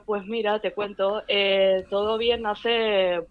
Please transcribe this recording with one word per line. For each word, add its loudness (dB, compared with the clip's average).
pues -4
mira, -2
te -4
cuento. -2
Eh, 2
Todo 0
Bien 0
nace, 0